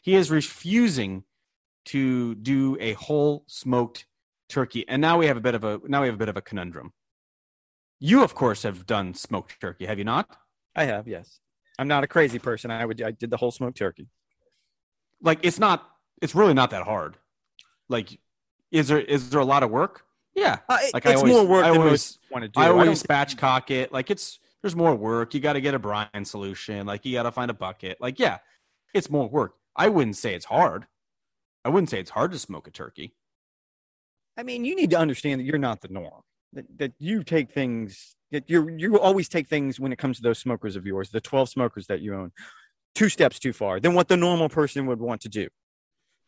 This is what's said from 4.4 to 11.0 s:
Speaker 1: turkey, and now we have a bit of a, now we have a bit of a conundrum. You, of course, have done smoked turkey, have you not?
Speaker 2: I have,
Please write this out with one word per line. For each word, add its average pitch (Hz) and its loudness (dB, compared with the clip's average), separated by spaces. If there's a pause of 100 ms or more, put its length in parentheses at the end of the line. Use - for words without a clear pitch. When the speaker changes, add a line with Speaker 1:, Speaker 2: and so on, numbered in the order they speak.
Speaker 1:
turkey, 123 -4
and - -2
now 165 4
we 160 4
have 131 2
a 113 -6
bit 120 0
of 110 -4
a, 107 -4
now 139 -2
we 135 0
have 113 -2
a - -14
bit 107 -4
of 95 -8
a 95 -10
conundrum. 87 -12 (1040)
You, 220 6
of - 2
course, 113 -2
have 92 -8
done 98 -2
smoked - -8
turkey, 92 -10
have 101 -6
you 101 -6
not? 131 -4 (400)
Speaker 2:
I 156 0
have, 110 -6